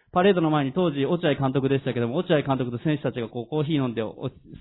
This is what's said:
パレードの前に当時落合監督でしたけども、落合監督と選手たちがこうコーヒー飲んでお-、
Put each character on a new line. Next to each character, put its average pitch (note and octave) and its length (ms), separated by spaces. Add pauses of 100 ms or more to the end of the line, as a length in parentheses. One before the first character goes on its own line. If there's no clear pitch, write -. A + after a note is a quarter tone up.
(120)
パ F3+ 120
レ G3+ 80
ー - 20
ド F3+ 80
の D#3+ 80
前 D3+ 160
に C3 80
当 F3+ 180
時 C#3 140
落 E3+ 200
合 C#3+ 100
監 C3 180
督 C3+ 160
で C3 100
し - 60
た B2+ 80
け A#2+ 60
ど A#2 80
も、 B2+ 100
落 F3+ 160
合 C#3+ 80
監 C3+ 160
督 A#2+ 140
と A#2+ 120
選 D3+ 140
手 C#3+ 60
た B2 100
ち B2 80
が A2 80
こ A#2+ 140
う - 60
コ D3+ 120
ー - 20
ヒ D#3 100
ー - 20
飲 C3+ 120
ん A2+ 80
で A2+ 60
お-、 B2 280 (320)